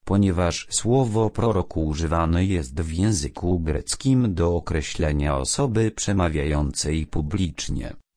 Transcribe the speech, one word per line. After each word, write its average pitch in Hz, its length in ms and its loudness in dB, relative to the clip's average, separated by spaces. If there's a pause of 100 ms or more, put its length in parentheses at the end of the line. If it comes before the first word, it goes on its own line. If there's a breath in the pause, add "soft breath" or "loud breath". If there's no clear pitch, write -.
ponieważ 90 680 2
słowo 113 600 2
prorok 98 460 0
używane 82 680 2
jest 82 360 -2
w 80 120 -4
języku 87 680 0
greckim 104 760 0
do 85 220 2
określenia 76 800 -2
osoby 110 540 0
przemawiającej 76 1160 0
publicznie, 78 880 -4 (200)